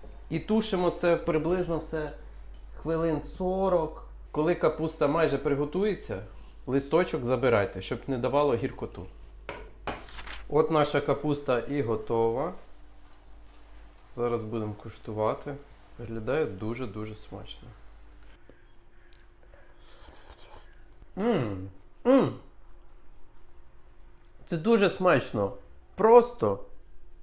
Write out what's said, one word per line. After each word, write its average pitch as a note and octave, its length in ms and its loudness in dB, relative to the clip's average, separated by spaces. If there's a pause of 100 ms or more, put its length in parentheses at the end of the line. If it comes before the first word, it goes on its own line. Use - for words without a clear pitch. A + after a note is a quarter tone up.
(300)
і D#3+ 100 -2
тушимо F#3+ 500 2
це E3+ 260 4
приблизно E3 600 0
все D3+ 340 -4 (680)
хвилин D#3+ 400 0 (160)
сорок. F#3 680 0 (240)
Коли D#3+ 240 2
капуста D#3 520 2
майже C#3+ 300 2
приготується, D3 840 0 (440)
листочок C#3 580 2
забирайте, A#2 560 4
щоб - 260 -4
не C3+ 100 0
давало C3 380 4
гіркоту. A#2+ 500 -6 (1400)
От D#3 220 4
наша D3 300 4
капуста C#3+ 580 0
і C3+ 220 -2
готова. A#2 720 0 (1600)
Зараз A#2+ 280 0
будемо G#2+ 300 -4
куштувати. A2 800 -4 (440)
Виглядає A2+ 460 -2
дуже-дуже G#2+ 680 -6
смачно. - 520 -14 (3500)
М, A#2 520 0 (360)
м. A#3 280 6 (2250)
Це E3+ 100 -4
дуже G3+ 320 6
смачно. C3 640 2 (420)
Просто A3 640 8 (640)